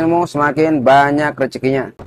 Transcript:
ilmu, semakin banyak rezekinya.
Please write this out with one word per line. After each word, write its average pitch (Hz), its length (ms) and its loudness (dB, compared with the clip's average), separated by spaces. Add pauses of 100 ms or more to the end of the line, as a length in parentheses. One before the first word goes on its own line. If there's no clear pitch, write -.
ilmu, 170 240 0
semakin 147 560 0
banyak 143 480 2
rezekinya. 131 560 -4 (180)